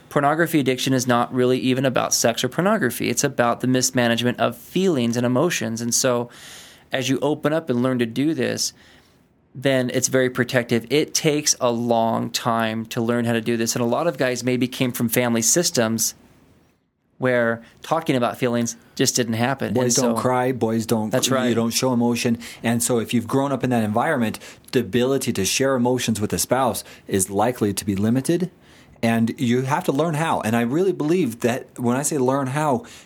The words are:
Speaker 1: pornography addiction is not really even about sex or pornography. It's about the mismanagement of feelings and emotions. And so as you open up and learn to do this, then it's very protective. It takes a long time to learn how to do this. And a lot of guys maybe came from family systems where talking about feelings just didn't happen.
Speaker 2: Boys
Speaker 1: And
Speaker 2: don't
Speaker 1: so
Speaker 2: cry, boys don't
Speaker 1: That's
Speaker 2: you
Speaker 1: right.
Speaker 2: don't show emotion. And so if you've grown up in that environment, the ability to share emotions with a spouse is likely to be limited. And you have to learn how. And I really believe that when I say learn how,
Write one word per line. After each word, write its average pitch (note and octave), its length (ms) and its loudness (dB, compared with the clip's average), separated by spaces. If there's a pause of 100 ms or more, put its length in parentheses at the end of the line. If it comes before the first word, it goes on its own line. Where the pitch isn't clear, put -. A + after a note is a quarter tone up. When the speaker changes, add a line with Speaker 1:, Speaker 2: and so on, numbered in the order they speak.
Speaker 1:
pornography D#3 520 2
addiction C3 340 0
is B2+ 120 0
not A#2+ 280 2
really B2+ 240 2
even B2+ 260 0
about A2 300 0
sex - 280 0
or B2+ 60 0
pornography. D#3 640 0
It's B2 140 -2
about A#2+ 360 0
the B2 60 -2
mismanagement A#2+ 760 0
of A#2 160 0
feelings C#3 600 0
and B2 100 0
emotions. B2 560 -2
And A#2+ 100 -4
so B2 380 0 (600)
as C3 200 -4
you C3+ 100 2
open D3 320 0
up D#3+ 160 -2
and A#2+ 140 0
learn C3 160 0
to A#2+ 80 0
do C3 280 -2
this, A2+ 380 -2 (800)
then C3 400 0
it's C3 140 0
very B2+ 240 2
protective. A#2+ 600 0
It D3 220 0
takes D3+ 480 0
a B2 120 2
long A#2 580 0
time A2+ 560 -2
to A#2 140 -6
learn A#2+ 240 0
how A#2+ 80 0
to A#2 80 0
do A#2 160 -2
this. A#2 180 -2
And B2 80 -2
a A#2 40 0
lot B2 200 0
of D#3+ 100 -2
guys B2+ 280 -2
maybe B2+ 240 0
came B2+ 240 -2
from A#2+ 160 -2
family A#2 340 2
systems A2+ 720 0 (1040)
where A#2 440 0 (200)
talking D#3+ 340 0
about A#2+ 220 0
feelings A#2+ 380 -2 (180)
just - 220 2
didn't A#2 180 0
happen. A#2+ 400 0
Speaker 2:
Boys B2 240 2
Speaker 1:
And C3 80 2
Speaker 2:
don't A#2 100 0
Speaker 1:
so A2+ 60 -2
Speaker 2:
cry, B2+ 300 2
boys A2+ 340 -2
don't A2 240 0
Speaker 1:
That's G#2+ 180 0
Speaker 2:
you B2+ 60 2
Speaker 1:
right. B2 200 2
Speaker 2:
don't A#2 180 0
show C3 200 0
emotion. A#2+ 460 2 (240)
And A#2 200 0
so B2 160 2
if G#2+ 140 -4
you've A#2 160 0
grown C#3 240 0
up B2 100 -4
in B2+ 80 0
that A#2 120 2
environment, A2+ 560 0 (340)
the B2+ 80 4
ability B2 520 0
to F#2+ 120 0
share C3+ 300 0
emotions A#2+ 460 0
with G#2 120 -2
a F2 60 -2
spouse B2 440 0 (240)
is F#2+ 220 0
likely G2+ 460 0
to - 100 -8
be G2 100 0
limited. C3 560 0 (520)
And A2+ 380 0
you B2 220 2
have C#3+ 220 -2
to D#3+ 80 0
learn D3+ 220 0
how. D3 260 0
And A2 140 0
I A#2 60 4
really D#3+ 320 0
believe D3 480 0
that - 380 -2
when A#2+ 180 0
I C#3 60 -2
say D3 160 -2
learn C3 300 2
how, C#3 360 0 (220)